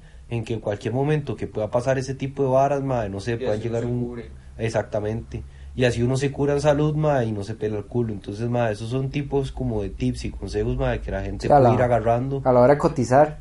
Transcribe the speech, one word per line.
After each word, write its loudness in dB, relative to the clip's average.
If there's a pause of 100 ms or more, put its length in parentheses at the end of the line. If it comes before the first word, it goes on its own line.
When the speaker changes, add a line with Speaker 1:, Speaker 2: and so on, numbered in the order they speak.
(280)
Speaker 1:
en -4
que -6
en -6
cualquier -4
momento 0
que -6
pueda -4
pasar 0
ese -4
tipo -4
de 2
varas, 4
mae, -2
no -6
sé, -4
Speaker 2:
Y -2
Speaker 1:
puedan -2
Speaker 2:
así -4
Speaker 1:
llegar -2
Speaker 2:
se -2
Speaker 1:
un -2
Speaker 2:
cubre. -10 (280)
Speaker 1:
Exactamente. -4 (320)
Y 0
así 2
uno 2
se 0
cura 0
en 0
salud, 4
mae, 2
y -2
no -4
se -8
pela -4
el -8
culo. -2
Entonces, -6
mae, 0
esos -8
son -2
tipos -2
como -2
de -6
tips -4
y -6
consejos, -4
mae, 0
que -8
la -4
gente -6
Speaker 3:
Sí, 4
a 10
Speaker 1:
puede 8
Speaker 3:
la, 6
Speaker 1:
ir 2
agarrando. 2
Speaker 3:
a 4
la 6
hora 8
de 2
cotizar. 4